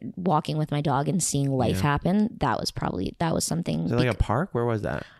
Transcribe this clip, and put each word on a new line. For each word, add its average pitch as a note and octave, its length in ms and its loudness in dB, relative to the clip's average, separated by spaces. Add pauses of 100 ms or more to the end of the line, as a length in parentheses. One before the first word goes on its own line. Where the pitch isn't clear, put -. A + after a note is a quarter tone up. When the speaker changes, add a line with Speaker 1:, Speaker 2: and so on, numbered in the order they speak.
(160)
Speaker 1:
walking D#3 420 0
with D3+ 140 0
my D3 100 0
dog D3 280 0
and D#3+ 120 0
seeing C#3 300 0
life B2+ 260 2
Speaker 2:
Yeah. F#2+ 40 -2
Speaker 1:
happen, E3+ 580 2
that B2 200 0
was - 120 -2
probably, - 480 -4
that E3 140 0
was - 100 0
something D#3+ 420 -2
Speaker 2:
Is - 60 0
it, A#2+ 40 2
like, B2 120 4
Speaker 1:
bec- A#2+ 80 2
Speaker 2:
a - 80 2
park? A#2+ 300 0
Where A#2+ 120 0
was A2+ 180 0
that? C2+ 200 -4 (160)